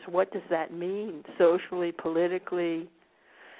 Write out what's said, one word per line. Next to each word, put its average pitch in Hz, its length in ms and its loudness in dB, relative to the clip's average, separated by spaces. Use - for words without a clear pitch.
What 185 240 0
does 190 200 -6
that 160 200 0
mean 180 520 -6
socially, 175 520 4
politically? 170 960 -2